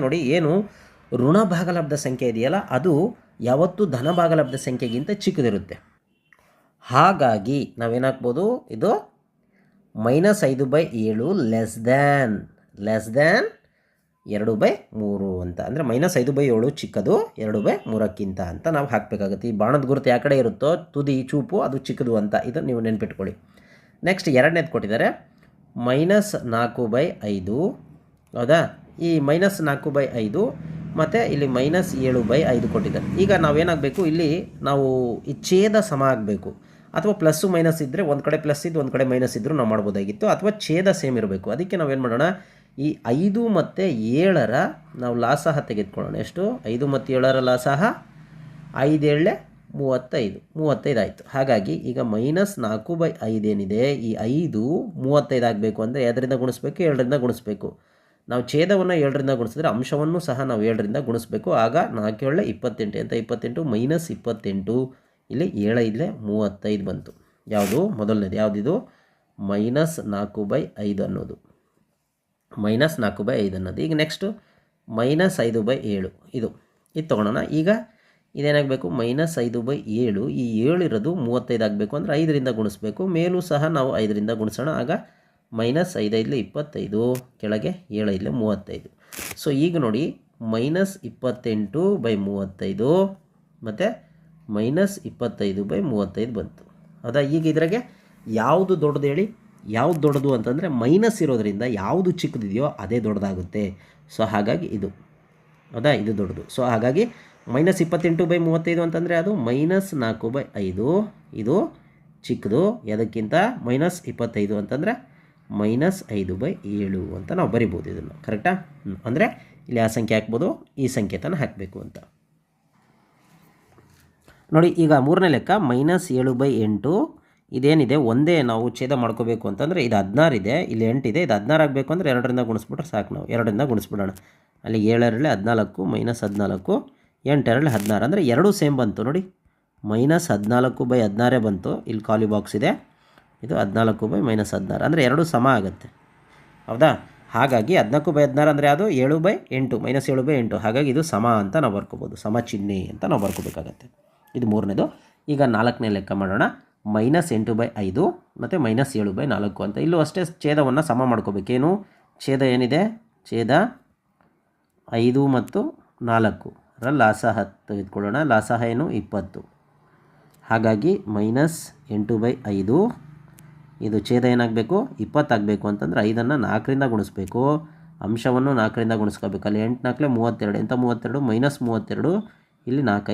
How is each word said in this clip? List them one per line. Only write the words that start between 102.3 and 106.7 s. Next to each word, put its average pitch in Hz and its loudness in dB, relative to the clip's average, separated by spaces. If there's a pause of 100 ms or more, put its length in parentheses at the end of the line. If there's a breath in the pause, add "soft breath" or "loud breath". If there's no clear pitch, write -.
ಅದೇ 110 -2
ದೊಡ್ಡದಾಗುತ್ತೆ. 98 -2 (520 soft breath)
So 113 -2 (100)
ಹಾಗಾಗಿ 110 0 (120)
ಇದು, 95 -4 (800)
ಹೌದಾ? 120 0 (100)
ಇದು 110 -2
ದೊಡ್ಡದು. 87 -4 (140)
So 131 0 (120)